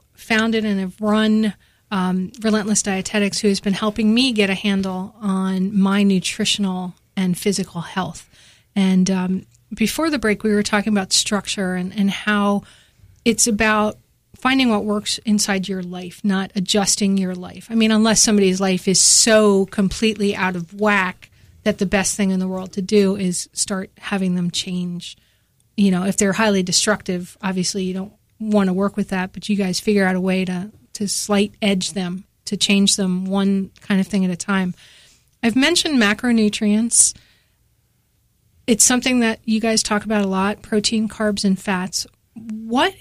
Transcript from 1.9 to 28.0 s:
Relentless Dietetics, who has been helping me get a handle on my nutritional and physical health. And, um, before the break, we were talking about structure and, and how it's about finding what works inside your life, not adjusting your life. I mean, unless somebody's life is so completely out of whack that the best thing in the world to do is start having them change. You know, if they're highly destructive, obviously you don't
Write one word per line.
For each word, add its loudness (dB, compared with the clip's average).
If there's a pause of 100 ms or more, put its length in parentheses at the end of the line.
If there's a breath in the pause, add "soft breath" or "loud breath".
Relentless 0
Dietetics, -2
who 0
has 2
been -2
helping 0
me 2
get 2
a -2
handle -4
on -2
my 4
nutritional -2 (240)
and 0
physical -4
health. -8 (460 soft breath)
And, 4
um, -2 (280)
before 0
the -2
break, 0
we 2
were 2
talking 0
about -2
structure -2
and, -6
and 2
how 0 (640 soft breath)
it's 2
about 0 (380)
finding 2
what 2
works -4
inside 0
your -6
life, -12
not 0
adjusting 0
your -2
life. -14
I -8
mean, 4
unless 4
somebody's 4
life 0
is 4
so 6
completely 0
out -2
of -10
whack 0 (320 soft breath)
that 0
the 0
best 0
thing 0
in 0
the -2
world -8
to -4
do 2
is -4
start -6
having -2
them -2
change. -8 (580)
You 4
know, 0
if -2
they're 2
highly 2
destructive, -2
obviously -4
you -4
don't -10 (260)